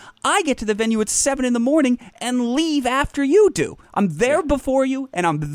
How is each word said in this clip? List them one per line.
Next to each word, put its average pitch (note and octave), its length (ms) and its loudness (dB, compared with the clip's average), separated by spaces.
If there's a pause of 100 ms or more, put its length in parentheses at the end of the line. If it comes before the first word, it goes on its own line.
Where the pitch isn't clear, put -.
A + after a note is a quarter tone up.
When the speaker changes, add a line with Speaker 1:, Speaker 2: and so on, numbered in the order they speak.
(240)
Speaker 1:
I F4 180 0
get C4+ 160 -2
to A3+ 60 -8
the G#3 100 -2
venue A3 260 0
at G#3 80 -2
seven C4+ 360 -2
in B3 80 0
the A#3+ 80 0
morning C4 400 2 (200)
and B3 320 -2
leave D4 320 0
after C4+ 380 -2
you F4 320 4
do. - 240 -4 (160)
I'm G3+ 140 2 (100)
there B3+ 200 2
Speaker 2:
Yeah. F#4 40 -2
Speaker 1:
before C4+ 420 0
you, C4 300 -4
and F3 100 -2
I'm D#3 160 0 (140)